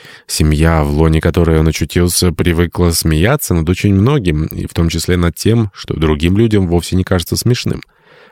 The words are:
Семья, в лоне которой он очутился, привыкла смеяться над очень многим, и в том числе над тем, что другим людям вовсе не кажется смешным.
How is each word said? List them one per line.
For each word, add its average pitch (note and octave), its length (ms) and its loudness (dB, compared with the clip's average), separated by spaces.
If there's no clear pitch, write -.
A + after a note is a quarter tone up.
Семья, D#2 600 2
в D2 60 -2
лоне D#2+ 280 2
которой D#2+ 400 2
он D#2+ 80 2
очутился, F2 640 0
привыкла E2+ 600 0
смеяться E2 600 0
над D#2+ 160 0
очень G2 240 0
многим, G2 520 2
и - 200 -6
в - 80 -12
том E2+ 140 0
числе E2 300 -2
над E2+ 180 0
тем, A2 380 0
что - 220 -10
другим D#2+ 420 0
людям G#2 320 2
вовсе F2 260 -2
не F#2 80 2
кажется F2+ 320 -2
смешным. - 460 -2